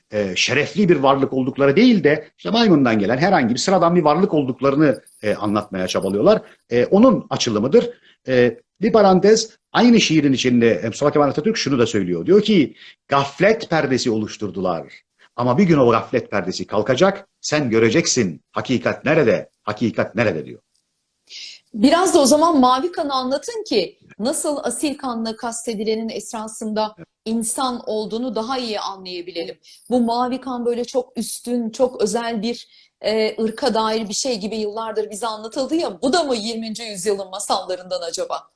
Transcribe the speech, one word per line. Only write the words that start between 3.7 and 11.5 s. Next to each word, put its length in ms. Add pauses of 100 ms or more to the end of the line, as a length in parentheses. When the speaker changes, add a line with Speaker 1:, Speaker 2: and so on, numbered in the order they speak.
Speaker 1:
bir 60
varlık 320
olduklarını, 680 (200)
e, 120
anlatmaya 540
çabalıyorlar. 540 (280)
E, 160
onun 440
açılımıdır. 600 (380)
E, 280 (240)
bir 120
parantez, 580 (220)
aynı 280
şiirin 320
içinde, 380
e, 160
Mustafa 260
Kemal 160
Atatürk 280